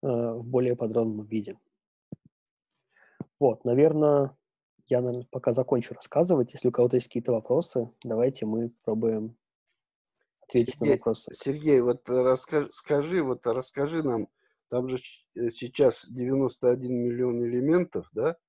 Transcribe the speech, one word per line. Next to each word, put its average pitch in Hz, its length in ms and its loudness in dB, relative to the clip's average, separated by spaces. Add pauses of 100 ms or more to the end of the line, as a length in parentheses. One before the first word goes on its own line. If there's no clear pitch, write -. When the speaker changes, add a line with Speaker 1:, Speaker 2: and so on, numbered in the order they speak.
Speaker 1:
э, 151 40 -4
в 117 380 -2
более 123 320 0
подробном 110 500 -2
виде. 104 300 -6 (1800)
Вот, 120 260 2
наверное, 143 720 4 (520)
я, 123 120 2
наверное, 123 300 -4
пока 127 220 -2
закончу 123 420 -2
рассказывать. 156 600 0
Если - 140 0
у 117 40 0
кого-то 123 240 2
есть 123 120 0
какие-то 123 240 -4
вопросы, 120 580 -2 (120)
давайте 117 440 -2
мы 117 240 -2
попробуем 113 680 -4 (1040)
ответить 120 380 0
на 117 60 0
Speaker 2:
Сергей, - 0 -
Speaker 1:
вопросы. 123 440 0
Speaker 2:
Сергей, 143 500 2
вот 123 280 0
раска-, 127 640 0
скажи, 156 500 -2
вот 131 240 -4
расскажи 139 560 -2
нам, 117 260 -2 (420)
там 127 180 -2
же 127 80 -4
щ-, - 380 -12
э, 117 160 -4
сейчас 123 580 0
девяносто 127 640 0
один 127 240 -2
миллион 120 500 -2
элементов, 135 680 0
да? 143 240 -2 (120)